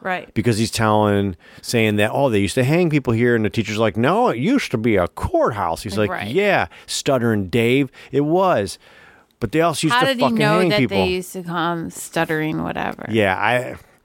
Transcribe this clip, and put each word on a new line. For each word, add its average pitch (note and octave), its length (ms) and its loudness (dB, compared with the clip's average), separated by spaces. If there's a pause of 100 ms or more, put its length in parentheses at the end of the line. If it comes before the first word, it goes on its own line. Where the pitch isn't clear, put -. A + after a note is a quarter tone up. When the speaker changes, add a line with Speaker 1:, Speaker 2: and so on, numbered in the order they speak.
Speaker 1:
Right. F#3 340 -8
Speaker 2:
Because A2 240 2
he's A2 140 0
telling, G#2 640 2 (260)
saying A2 340 2
that, G#2 160 2
"Oh, C3+ 160 0
they G#2 120 2
used G2+ 160 -2
to B2+ 80 2
hang E3 260 2
people C3+ 220 0
here," A#2+ 220 2
and A2 100 0
the G2+ 60 0
teacher's G#2+ 280 -4
like, G#2+ 180 0
"No, F3+ 320 2
it A#2+ 100 -2
used G#3+ 340 0
to A#2+ 60 -2
be A2 180 2
a F2 120 2
courthouse." G#2 760 -2
He's G2 120 -6
like, G#2 140 0
Speaker 1:
Right. G2 200 -8
Speaker 2:
"Yeah, E3+ 360 0 (200)
stuttering A2+ 600 -2
Dave, B2 420 2 (220)
it C3+ 80 0
was. D3+ 580 0 (600)
But G#2+ 120 -6
they D3+ 100 2
also D#3+ 240 0
used D#3+ 80 2
Speaker 1:
How A#3+ 80 4
Speaker 2:
to C4 60 2
Speaker 1:
did C4+ 80 0
he A#3+ 60 -2
Speaker 2:
fucking B2+ 160 2
Speaker 1:
know G#3+ 220 2
Speaker 2:
hang F3+ 100 2
Speaker 1:
that G#3 100 2
Speaker 2:
people." G3 180 0
Speaker 1:
they F#3+ 120 2
used F3+ 220 -6
to F#3 120 -10
call E3+ 320 -2
him E3 140 -6
stuttering D#3+ 720 -4
whatever? - 480 -6
Speaker 2:
Yeah, G2+ 260 2
I, B2 400 -2 (280)